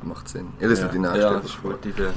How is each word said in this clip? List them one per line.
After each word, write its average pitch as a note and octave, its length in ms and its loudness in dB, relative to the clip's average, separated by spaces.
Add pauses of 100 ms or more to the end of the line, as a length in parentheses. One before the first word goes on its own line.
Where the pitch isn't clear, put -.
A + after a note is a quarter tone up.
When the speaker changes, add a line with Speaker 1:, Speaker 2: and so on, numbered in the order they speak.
Speaker 1:
Macht D#2+ 260 -8
Sinn. F2+ 180 -8 (120)
Ich G#2+ 80 2
lese G#2+ 160 6
Speaker 2:
Ja. F2+ 60 0
Speaker 1:
die F#2 100 0
nächste F#2 200 2
Speaker 2:
Ja, G#2 100 6
Speaker 1:
einfach G2+ 120 2
Speaker 2:
das - 100 -8
ist - 60 -10
Speaker 1:
vor. G2 140 -6
Speaker 2:
eine G2 80 -6
gute G#2 100 -6
Idee. F#2+ 280 0